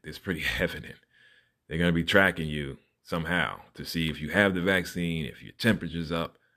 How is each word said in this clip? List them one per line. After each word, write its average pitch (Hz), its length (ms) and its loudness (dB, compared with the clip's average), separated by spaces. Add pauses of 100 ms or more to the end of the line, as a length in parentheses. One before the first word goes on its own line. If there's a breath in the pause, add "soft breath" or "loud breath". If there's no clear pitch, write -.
It's 78 140 -12
pretty 80 320 -4
<laughs> - 100 -4
evident. - 360 -4 (720 soft breath)
They're 80 120 -4
gonna 87 140 4
be 82 120 2
tracking 85 440 6
you 73 300 -6 (240)
somehow 80 580 -2 (140)
to 76 100 -12
see 80 260 -2
if 71 100 -8
you 76 100 -6
have 98 240 4
the 90 60 0
vaccine, 85 640 0
if - 160 -14
your 57 160 -16
temperature's 85 540 -2
up, 82 260 -4 (180)